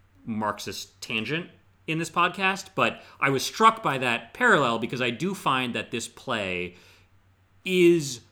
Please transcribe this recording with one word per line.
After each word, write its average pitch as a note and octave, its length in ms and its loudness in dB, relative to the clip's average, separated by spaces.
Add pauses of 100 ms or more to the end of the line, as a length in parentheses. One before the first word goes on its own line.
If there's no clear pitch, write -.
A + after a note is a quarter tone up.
(260)
Marxist G#2 760 -6
tangent B2+ 480 -6 (380)
in D#3+ 100 -4
this E3 120 -4
podcast, F#3+ 640 -2
but A#2 260 0 (200)
I C#3 80 2
was C3 140 0
struck - 380 4
by C#3 160 -2
that A#2+ 360 -2
parallel D#3 440 4
because A#2 240 -4
I B2 80 0
do D3+ 240 -4
find B2+ 400 0
that G#2+ 180 -6
this A#2 160 -6
play F#2 680 -4 (880)
is E3+ 560 4 (120)